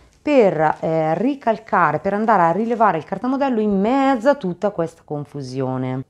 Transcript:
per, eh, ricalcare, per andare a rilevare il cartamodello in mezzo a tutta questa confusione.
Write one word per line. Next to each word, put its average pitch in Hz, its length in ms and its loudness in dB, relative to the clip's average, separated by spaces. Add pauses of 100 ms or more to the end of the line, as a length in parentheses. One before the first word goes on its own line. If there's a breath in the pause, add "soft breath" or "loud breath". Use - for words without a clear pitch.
(200 loud breath)
per, 180 600 2
eh, 160 340 0
ricalcare, 185 840 0
per 196 140 -2
andare 208 280 2
a 165 80 4
rilevare 208 480 0
il 156 60 -8
cartamodello 262 560 -2
in 208 180 0
mezzo 262 500 2
a 285 60 4
tutta 190 360 -4
questa 165 340 -6
confusione. 131 1040 -6